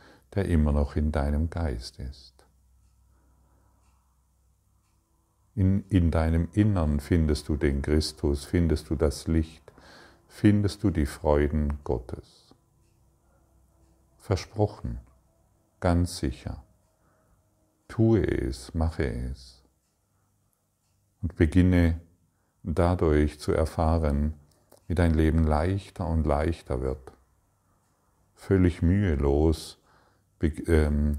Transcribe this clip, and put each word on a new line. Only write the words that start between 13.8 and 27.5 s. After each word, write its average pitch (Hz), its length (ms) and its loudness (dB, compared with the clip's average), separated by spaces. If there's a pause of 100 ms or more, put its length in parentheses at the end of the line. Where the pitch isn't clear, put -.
Versprochen, - 800 -4 (800)
ganz 87 400 0
sicher. - 460 -8 (1200)
Tue 113 400 2
es, - 480 -4
mache 78 320 -2
es. 62 560 -10 (1600)
Und 85 140 -6
beginne 87 640 4 (640)
dadurch 85 760 0
zu - 120 -4
erfahren, 78 840 0 (520)
wie 85 80 -6
dein 85 200 2
Leben 78 300 2
leichter 85 600 -4
und 80 200 -2
leichter 76 540 -2
wird. 65 320 -8 (1200)